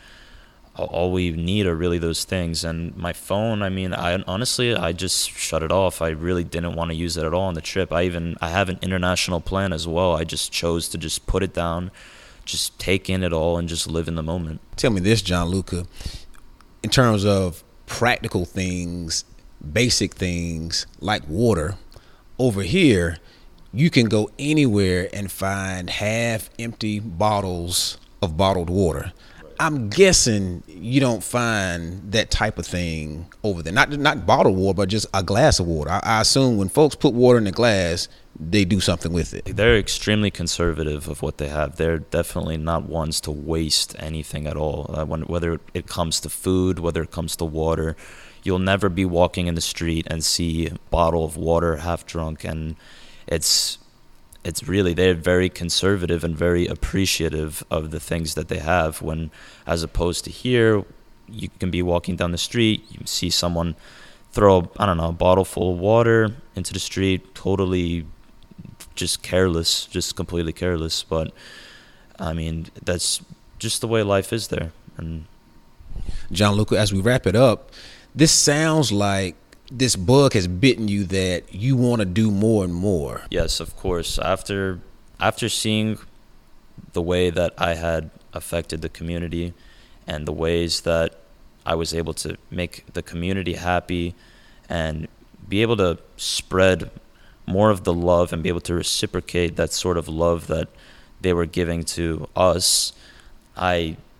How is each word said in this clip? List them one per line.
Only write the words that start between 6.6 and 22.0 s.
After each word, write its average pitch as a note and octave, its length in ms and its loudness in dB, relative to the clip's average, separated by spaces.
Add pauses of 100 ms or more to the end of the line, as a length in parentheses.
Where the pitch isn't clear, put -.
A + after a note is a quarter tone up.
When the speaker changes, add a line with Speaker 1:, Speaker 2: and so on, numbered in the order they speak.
Speaker 1:
wanna E2 220 -4
use E2 220 -4
it D#2+ 60 -2
at E2 120 -2
all F#2+ 140 0
on F2 40 -4
the D#2+ 80 -6
trip. F2+ 320 -4
I E2+ 120 2
even, E2+ 360 -2
I E2+ 80 -4
have F#2 180 0
an F#2 140 -6
international F2+ 600 -2
plan F#2+ 320 -2
as D#2+ 140 -6
well. E2+ 280 2
I D#2+ 80 0
just E2 280 -6
chose E2+ 380 -2
to - 80 -8
just D#2+ 300 -6
put F#2+ 160 0
it F2+ 100 -4
down F2 380 -4 (540)
just - 340 -6
take F#2+ 300 0
in F#2 140 0
it E2+ 100 0
all E2 240 2
and E2+ 120 -4
just D#2+ 180 -4
live D#2+ 200 -2
in E2+ 80 -4
the D#2+ 80 -4
moment. D#2+ 380 -6 (140)
Speaker 2:
Tell - 160 0
me G2 80 0
this, G#2 220 2
John F2 280 0
Luca, F2+ 360 -4 (960)
in G#2+ 80 -4
terms A2 360 6
of F#2+ 380 0 (220)
practical A2+ 600 0
things, F2 800 -4 (460)
basic A2 440 2
things E2+ 680 -4 (140)
like E2+ 280 -4
water, F#2 480 2 (640)